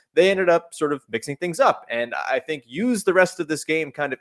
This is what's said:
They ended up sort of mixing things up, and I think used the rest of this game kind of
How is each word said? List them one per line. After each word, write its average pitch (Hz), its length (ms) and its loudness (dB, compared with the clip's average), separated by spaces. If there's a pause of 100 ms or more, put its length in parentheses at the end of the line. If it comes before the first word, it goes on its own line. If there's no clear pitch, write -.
(140)
They 175 160 6
ended 190 180 2
up 170 280 2
sort 147 180 -2
of 139 160 -6
mixing 117 280 -6
things 175 220 -4
up, - 300 2
and 120 240 -4
I - 260 -4
think 139 280 -8
used 202 380 -2
the 190 80 2
rest 180 260 4
of 165 80 -6
this 151 160 -4
game 156 280 -2
kind 143 220 -4
of 127 80 -8